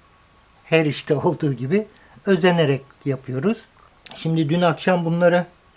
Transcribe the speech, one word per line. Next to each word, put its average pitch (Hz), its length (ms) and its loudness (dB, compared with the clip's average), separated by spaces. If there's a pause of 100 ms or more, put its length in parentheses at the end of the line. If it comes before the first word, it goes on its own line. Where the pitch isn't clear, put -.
(640)
her 160 200 2
işte 147 300 -2
olduğu 147 380 -2
gibi 143 340 -2 (380)
özenerek 165 580 2 (220)
yapıyoruz. 135 600 -4 (500)
Şimdi 160 340 -2
dün 170 120 0
akşam 175 440 0
bunları 175 400 2 (320)